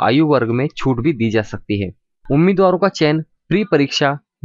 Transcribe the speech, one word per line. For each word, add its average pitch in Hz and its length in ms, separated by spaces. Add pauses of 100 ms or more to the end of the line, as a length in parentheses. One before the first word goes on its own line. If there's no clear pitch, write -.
आयु 135 240
वर्ग 127 240
में 123 180 (100)
छूट 131 220
भी 151 140
दी 113 160
जा 110 120
सकती 104 400
है। 92 100 (400)
उम्मीदवारों 180 460
का 190 120
चयन 156 320
प्री - 420
परीक्षा, 143 560 (260)